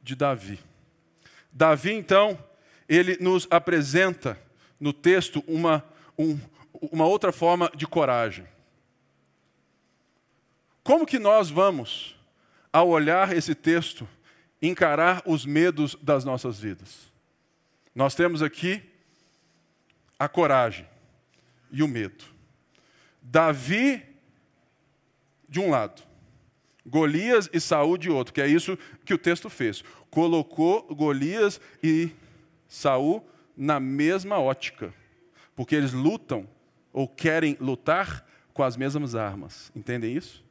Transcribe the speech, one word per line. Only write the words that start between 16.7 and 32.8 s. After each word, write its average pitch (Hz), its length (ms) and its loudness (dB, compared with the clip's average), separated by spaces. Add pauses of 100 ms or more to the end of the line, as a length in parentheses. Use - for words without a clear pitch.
Nós 131 220 0
temos 170 260 0
aqui 185 400 -4 (1400)
a 143 100 -4
coragem 131 600 2 (840)
e 135 120 -2
o 151 40 0
medo. 113 360 -8 (1000)
Davi 160 840 0 (1400)
de 147 120 -6
um 196 100 0
lado, 117 320 -2 (840)
Golias 160 680 0
e 170 60 0
Saul 156 380 2
de 170 120 -8
outro, 131 240 -2
que 143 80 -2
é 139 60 0
isso 165 300 2 (280)
que - 80 -2
o 170 40 0
texto 170 320 -2
fez. 110 340 -6 (260)
Colocou 165 720 0 (120)
Golias 156 680 0 (220)
e 160 280 2 (560)
Saul 147 580 -2 (300)